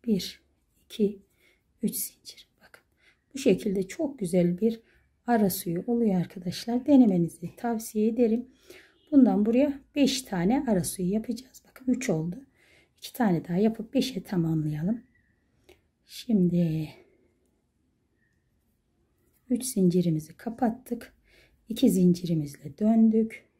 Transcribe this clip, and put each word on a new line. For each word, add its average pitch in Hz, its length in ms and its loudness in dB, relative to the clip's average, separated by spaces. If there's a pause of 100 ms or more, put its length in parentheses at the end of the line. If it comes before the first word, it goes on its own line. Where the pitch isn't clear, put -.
Bir, - 380 -2 (420)
iki, - 380 -4 (600)
üç - 120 -4
zincir. - 540 -14 (140)
Bakın - 220 -20 (500)
bu 269 40 -10
şekilde 190 500 0
çok 294 300 -8
güzel 175 420 0
bir 220 200 -2 (460)
ara 214 240 2
suyu 175 360 -6
oluyor 233 280 0
arkadaşlar. 185 720 -4
Denemenizi 190 720 4
tavsiye 220 520 -4
ederim. 233 400 0 (640)
Bundan 208 340 6
buraya 277 340 0 (140)
beş - 280 2
tane 208 460 -2
ara 180 160 0
suyu 180 280 -4
yapacağız. 226 560 -8
Bakın 254 240 -4
üç - 180 -2
oldu. 170 340 -4 (540)
İki - 140 -18
tane 180 360 0
daha 175 80 -2
yapıp 220 380 -2
beşe 220 280 -2
tamamlayalım. 160 800 -2 (1040)
Şimdi 170 840 -2 (2500)
üç 233 140 -2
zincirimizi 175 720 0
kapattık. - 840 -6 (500)
İki 226 220 2
zincirimizle 170 880 0
döndük. 220 680 2 (120)